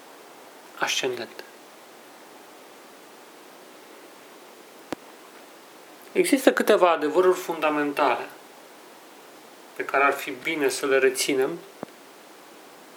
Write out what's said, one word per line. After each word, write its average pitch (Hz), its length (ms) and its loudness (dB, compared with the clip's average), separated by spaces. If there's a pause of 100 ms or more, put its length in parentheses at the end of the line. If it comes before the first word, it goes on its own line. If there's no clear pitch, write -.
(760)
ascendent. 123 680 -6 (4000)
Există 254 420 4
câteva 190 360 4
adevăruri 165 480 2
fundamentale 147 880 -2 (1500)
pe 131 100 -8
care 139 180 0
ar 139 100 4
fi - 180 -8
bine 143 380 -2
să - 160 -6
le 135 120 2
reținem 135 640 0 (1400)